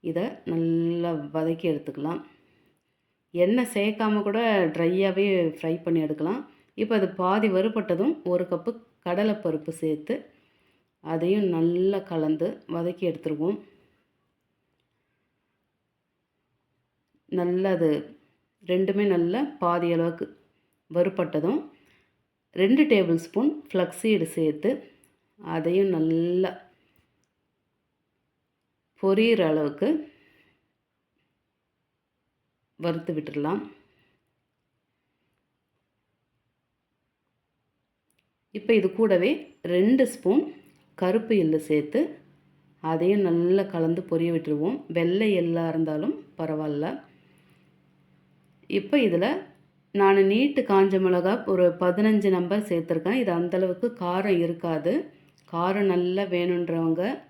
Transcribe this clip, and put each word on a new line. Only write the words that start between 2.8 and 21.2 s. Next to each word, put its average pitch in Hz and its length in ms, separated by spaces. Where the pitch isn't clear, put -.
எண்ணெய் 233 320
சேர்க்காம 214 540
கூட 202 100
ட்ரையாகவே 185 500
ஃப்ரை 160 140
பண்ணி 165 220
எடுக்கலாம். 156 340
இப்போ 220 160
அது 190 100
பாதி 202 360
வறுபட்டதும் 208 580
ஒரு 180 200
கப்பு 175 200
கடலைப்பருப்பு 175 760
சேர்த்து 156 340
அதையும் 185 340
நல்லா 180 440
கலந்து 156 400
வதக்கி 175 340
எடுத்துருவோம். 160 480
நல்லா 180 360
அது 160 140
ரெண்டுமே 190 320
நல்லா 175 260
பாதி 175 320
அளவுக்கு 170 300
வறுபட்டதும் 190 640